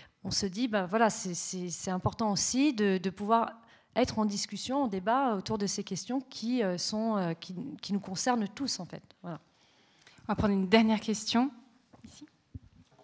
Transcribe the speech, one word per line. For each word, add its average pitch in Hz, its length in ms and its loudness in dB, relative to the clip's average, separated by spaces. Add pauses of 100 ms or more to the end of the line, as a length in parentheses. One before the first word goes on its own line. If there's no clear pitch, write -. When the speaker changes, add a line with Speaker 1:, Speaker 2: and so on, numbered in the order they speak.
(240)
Speaker 1:
on - 60 -6
se - 160 -2
dit, 208 220 -2
ben 208 180 0
voilà, 214 240 4
c'est, 180 240 -4
c'est, 180 360 -6
c'est - 200 -6
important 202 420 0
aussi 262 420 2
de, 202 260 2
de 185 100 -2
pouvoir 214 440 0 (420)
être 233 240 2
en 214 60 2
discussion, 208 580 -2
en 262 40 2
débat 220 480 2
autour 214 220 -2
de 202 80 0
ces 196 180 -2
questions 247 380 -4
qui, 240 420 -2
euh, 180 140 0
sont, 214 400 -2
euh, 170 160 0
qui, 180 220 -12 (260)
qui - 120 -8
nous 202 60 0
concernent 202 480 2
tous, 247 320 -4
en 175 60 -10
fait. 160 160 -14 (220)
Voilà. 175 160 -10 (880)
Speaker 2:
On - 0 -
va 208 80 0
prendre 202 180 2
une 190 160 2
dernière 220 300 6
question. 226 500 0 (560)
Ici. - 220 -20 (760)